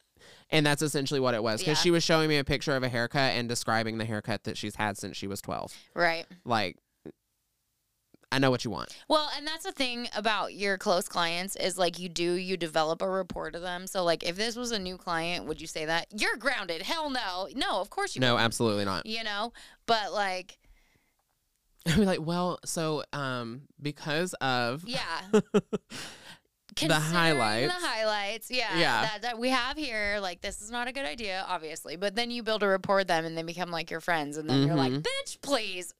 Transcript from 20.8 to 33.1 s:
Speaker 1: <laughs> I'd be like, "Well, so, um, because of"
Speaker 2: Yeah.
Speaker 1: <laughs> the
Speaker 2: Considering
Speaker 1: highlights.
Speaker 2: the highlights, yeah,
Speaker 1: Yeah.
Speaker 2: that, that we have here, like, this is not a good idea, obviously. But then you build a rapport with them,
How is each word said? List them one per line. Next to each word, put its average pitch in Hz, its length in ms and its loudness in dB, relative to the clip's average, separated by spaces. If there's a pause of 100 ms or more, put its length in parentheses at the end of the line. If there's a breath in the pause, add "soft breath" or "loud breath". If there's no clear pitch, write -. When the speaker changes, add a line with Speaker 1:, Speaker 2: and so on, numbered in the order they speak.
Speaker 1:
<laughs> - 500 -20
I'd 165 120 2
be 214 80 6
like, 180 160 2
"Well, 170 440 -2
so, 156 380 -2 (100)
um, 127 540 -6 (140)
because 151 600 -2
of" 127 440 0
Speaker 2:
Yeah. 208 360 -4 (100)
Speaker 1:
<laughs> - 0 -
the - 1600 -2
Speaker 2:
Considering 156 280 4
Speaker 1:
highlights. 139 640 4
Speaker 2:
the 339 80 0
highlights, 220 640 -2
yeah, 226 260 0
Speaker 1:
Yeah. 135 260 4
Speaker 2:
that, 214 180 -2
that 233 180 -4
we 240 100 0
have 262 280 2
here, 214 420 -2
like, 180 220 -4
this 196 200 -8
is 208 100 -14
not 240 180 -4
a - 20 -6
good 277 140 -4
idea, 214 420 -4
obviously. 160 480 -6
But 196 200 -2
then 240 160 -2
you 240 120 -6
build 208 200 0
a 208 40 4
rapport 190 300 4
with 196 100 2
them, 165 160 4